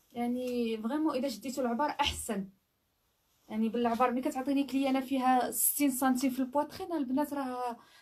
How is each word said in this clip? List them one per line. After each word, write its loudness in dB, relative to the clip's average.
يعني -2
فريمون 0
الا 0
شديتوا -4
العبار 0
احسن، -4
يعني 0
بالعبار 2
ملي 0
كتعطيني 0
كليانه 2
فيها 2
ستين 2
سنتيم 2
في -4
البواترين -2
البنات 0
راه -4